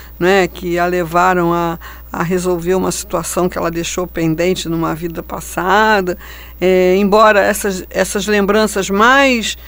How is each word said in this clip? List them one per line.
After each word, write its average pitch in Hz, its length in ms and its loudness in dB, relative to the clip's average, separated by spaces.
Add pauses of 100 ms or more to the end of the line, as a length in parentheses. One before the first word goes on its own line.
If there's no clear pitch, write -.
(200)
né, 185 280 4
que 175 300 -6
a 175 80 0
levaram 175 640 2
a, 170 280 -2 (340)
a - 80 -4
resolver 180 540 -2
uma 185 160 -2
situação 175 580 -4
que - 80 -10
ela 165 140 -2
deixou 170 340 -6
pendente 170 640 -2
numa 165 240 -2
vida 165 300 -8
passada. 190 920 0 (440)
É, 185 380 4
embora 208 420 4
essas, 202 500 -2
essas 190 380 -4
lembranças 202 640 0
mais 247 640 4 (100)